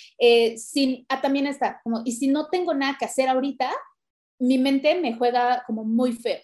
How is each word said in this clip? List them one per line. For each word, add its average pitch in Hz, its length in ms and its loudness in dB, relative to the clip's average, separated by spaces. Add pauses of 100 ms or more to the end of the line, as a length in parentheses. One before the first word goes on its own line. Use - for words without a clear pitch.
(200)
Eh, 233 380 4
si, 262 520 -2
ah, 269 120 -2
también 277 260 0
está, 269 360 -4
como, 226 220 -4
"¿Y 247 80 -4
si 269 140 -2
no 302 220 0
tengo 349 240 0
nada 277 260 -2
que 233 60 -4
hacer 262 220 -2
ahorita?". 262 440 -2 (680)
Mi 254 200 2
mente 277 420 2
me 240 160 -2
juega 247 500 0
como 220 160 -6
muy 233 300 0
feo. 220 300 -4